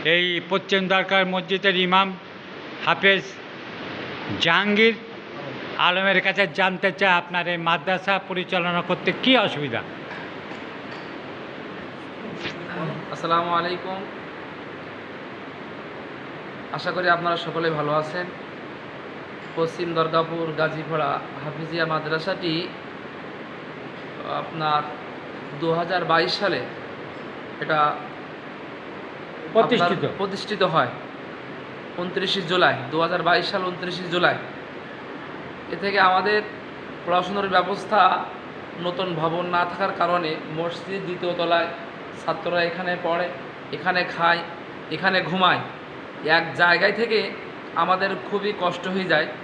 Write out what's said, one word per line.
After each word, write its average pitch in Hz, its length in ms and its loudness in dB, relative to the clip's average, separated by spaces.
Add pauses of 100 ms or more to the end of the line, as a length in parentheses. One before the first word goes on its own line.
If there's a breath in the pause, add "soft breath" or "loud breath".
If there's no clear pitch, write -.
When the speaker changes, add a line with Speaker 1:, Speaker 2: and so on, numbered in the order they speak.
Speaker 1:
এই 175 460 4
পশ্চিম 190 380 2
দ্বারকার 190 380 4
মসজিদের 185 500 2
ইমাম 185 380 4 (720)
হাফেজ 175 380 4 (1160)
জাহাঙ্গীর 208 520 6 (840)
আলমের 185 440 6
কাছে 196 320 4
জানতে 190 380 2
চাই, 190 220 6
আপনার 175 340 2
এই 175 100 0
মাদ্রাসা 175 720 2
পরিচালনা 175 540 0
করতে 180 320 0 (100)
কী 262 140 8
অসুবিধা? 147 440 2 (3250)
Speaker 2:
আসসালামু 170 440 2
আলাইকুম, 180 400 0 (2750)
আশা 160 180 -4
করি 180 180 2
আপনারা 170 280 4
সকলে 165 320 0
ভালো 147 220 0
আছেন। 156 340 0 (1300)
পশ্চিম 165 380 -2
দুর্গাপুর 160 640 2
গাজীপাড়া 151 640 0 (240)
হাফিজিয়া 156 420 -2
মাদ্রাসাটি 160 800 0 (1600)
আপনার 151 520 0 (800)
দু 165 140 2
হাজার 175 320 2
বাইশ 165 260 4
সালে 180 280 2 (1000)
এটা 151 340 4 (1600)
Speaker 1:
প্রতিষ্ঠিত। 214 380 6
Speaker 2:
আপনার 143 260 0
প্রতিষ্ঠিত 196 460 -2
হয় 160 240 4 (1080)
ঊনত্রিশে 185 440 -2
জুলাই, 165 320 4 (180)
দু 156 100 2
হাজার 170 200 2
বাইশ 170 240 4
সাল 190 180 0
ঊনত্রিশে 180 480 -4
জুলাই। 165 240 4 (1400)
এ 175 100 -4
থেকে 196 180 2
আমাদের 196 420 6 (640)
পড়াশোনার 185 420 2
ব্যবস্থা, 185 800 4 (580)
নতুন 175 320 -2
ভবন 165 300 0
না 175 200 2
থাকার 190 320 -2
কারণে 175 380 2 (220)
মসজিদ 170 480 -4
দ্বিতীয় 175 320 -2
তলায় 170 300 4 (580)
ছাত্ররা 170 380 2
এখানে 175 400 0
পড়ে, 175 260 2 (420)
এখানে 175 320 0 (140)
খায়, 170 200 4 (540)
এখানে 185 300 2
ঘুমায়। 170 380 4 (680)
এক 160 300 4
জায়গায় 175 360 6
থেকে 220 380 2 (460)
আমাদের 185 340 4 (220)
খুবই 202 300 0
কষ্ট 175 260 0
হয়ে 190 160 0
যায়। 160 240 4 (160)